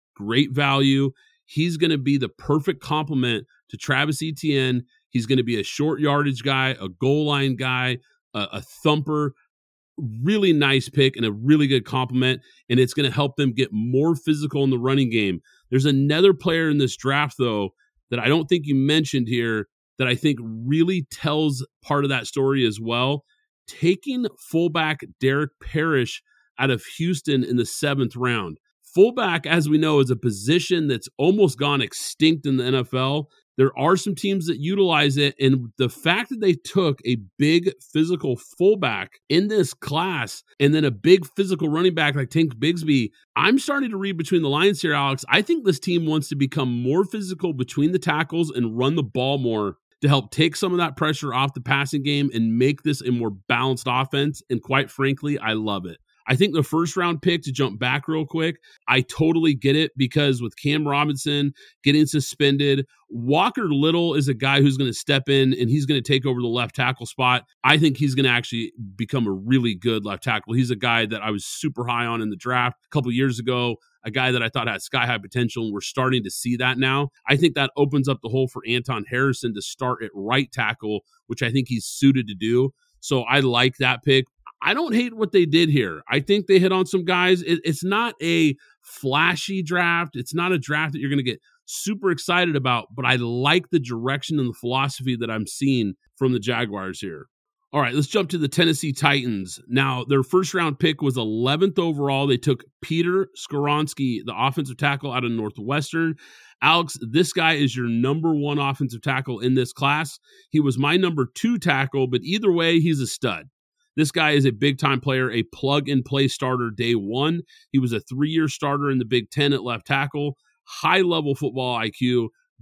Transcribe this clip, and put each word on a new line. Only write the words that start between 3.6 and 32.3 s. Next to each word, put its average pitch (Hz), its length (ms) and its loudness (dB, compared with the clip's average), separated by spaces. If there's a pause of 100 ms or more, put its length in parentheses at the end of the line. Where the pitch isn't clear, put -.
to - 100 -16
Travis 147 460 -2
Etienne. 135 600 0 (260)
He's 117 160 -2
gonna 127 180 2
be 117 160 -2
a 101 40 -2
short 147 360 -2
yardage 143 440 0
guy, 131 360 0
a 98 80 -6
goal 135 380 0
line 139 320 0
guy, 127 400 -2 (360)
a, 101 200 -4
a 101 80 -8
thumper. 151 720 -2 (640)
Really 165 560 2
nice 139 340 2
pick 135 300 2
and 117 80 -2
a 104 80 0
really 139 340 4
good 131 160 2
compliment, 127 560 0 (300)
and 123 100 4
it's 127 140 2
gonna 139 180 0
help 139 240 -2
them 139 160 0
get 113 220 -2
more 127 420 0
physical 147 480 -2
in 135 60 2
the 127 100 0
running 131 300 2
game. 101 320 0 (280)
There's 131 160 4
another 147 480 4
player 165 360 0
in 147 80 2
this 131 180 0
draft, 139 420 -2
though, 107 360 0 (380)
that 120 80 -2
I 113 100 2
don't 156 180 2
think 165 180 0
you 143 100 0
mentioned 139 520 2
here 113 400 -2 (300)
that 131 100 0
I 123 80 2
think 139 260 0
really 139 680 0
tells 147 560 -2 (140)
part 143 240 0
of 139 60 0
that 120 160 -4
story 135 380 0
as 107 140 0
well. 123 460 -2 (420)
Taking 240 580 -2 (120)
fullback 160 680 -2 (160)
Derek 139 300 0 (100)
Parrish 151 640 -2 (360)
out 135 120 2
of 113 120 -2 (140)
Houston 156 460 0
in 123 120 -2
the 120 100 2
seventh 135 520 -2
round. 117 420 -2 (220)
Fullback, 202 640 2
as 151 240 2
we 151 80 6
know, 151 220 4
is 131 100 4
a 123 80 0
position 147 680 0
that's 123 200 -4 (100)
almost 180 400 4
gone 143 240 0
extinct 151 640 0